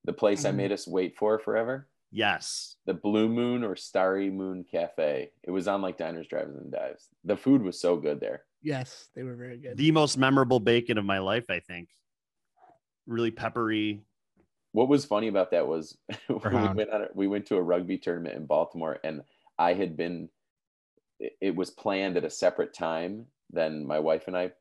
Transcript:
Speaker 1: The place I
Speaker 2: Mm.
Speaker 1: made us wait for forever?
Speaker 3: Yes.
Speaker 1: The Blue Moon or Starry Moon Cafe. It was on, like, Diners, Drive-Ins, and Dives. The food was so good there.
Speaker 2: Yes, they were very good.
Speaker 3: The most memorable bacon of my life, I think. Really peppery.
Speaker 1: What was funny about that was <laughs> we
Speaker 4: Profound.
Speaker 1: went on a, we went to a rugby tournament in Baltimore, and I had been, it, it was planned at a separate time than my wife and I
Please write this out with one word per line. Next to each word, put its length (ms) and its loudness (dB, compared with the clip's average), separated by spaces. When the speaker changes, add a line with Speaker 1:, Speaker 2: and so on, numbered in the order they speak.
Speaker 1:
The 80 -2
place 320 2
I 80 2
Speaker 2:
Mm. 40 0
Speaker 1:
made 180 2
us 120 -4
wait 320 0
for 220 2
forever? 480 -2
Speaker 3:
Yes. 640 -2
Speaker 1:
The 80 -2
Blue 360 2
Moon 340 0
or 140 -4
Starry 520 0
Moon 400 -6
Cafe. 640 -2
It 80 -8
was 180 -2
on, 120 -2
like, 160 -6
Diners, 300 -8
Drive-Ins, 300 -8
and 140 -14
Dives. 360 -8
The 140 0
food 260 4
was 160 -4
so 160 2
good 240 -2
there. 240 -8
Speaker 2:
Yes, 540 -8
they 80 -10
were 120 -10
very 220 -14
good. 200 -12
Speaker 3:
The 140 6
most 260 4
memorable 420 6
bacon 380 4
of 80 0
my 140 0
life, 300 0
I 120 -2
think. 260 -14
Really 260 0
peppery. 680 -2
Speaker 1:
What 160 4
was 160 4
funny 240 0
about 220 2
that 160 4
was 300 -4
<laughs> 200 -12
we 80 0
Speaker 4:
Profound. 400 2
Speaker 1:
went 120 0
on 140 0
a, 120 -4
we 120 2
went 200 0
to 80 2
a 60 4
rugby 360 0
tournament 380 -4
in 100 -8
Baltimore, 600 0
and 160 -6
I 140 4
had 240 -2
been, 320 -6
it, 220 -8
it 140 0
was 160 -4
planned 440 -2
at 100 0
a 40 -4
separate 460 0
time 500 -6
than 360 -2
my 100 -2
wife 300 0
and 100 -4
I 240 -2